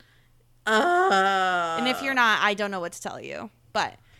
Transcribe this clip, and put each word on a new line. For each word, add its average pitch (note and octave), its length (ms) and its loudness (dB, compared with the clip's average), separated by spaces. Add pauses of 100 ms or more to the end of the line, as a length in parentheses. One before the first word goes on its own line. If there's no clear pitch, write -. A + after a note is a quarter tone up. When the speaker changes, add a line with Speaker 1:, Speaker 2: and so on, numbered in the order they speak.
(680)
Speaker 1:
Uh. G3 1120 2
Speaker 2:
And B3 100 -2
if B3+ 140 -2
you're C4+ 120 -4
not, A3+ 280 2
I G#3 120 2
don't G#3 160 -4
know F#3+ 100 -6
what E3+ 120 -6
to - 80 -18
tell - 200 -12
you. D#2 300 -12 (220)
But E3+ 220 -2 (260)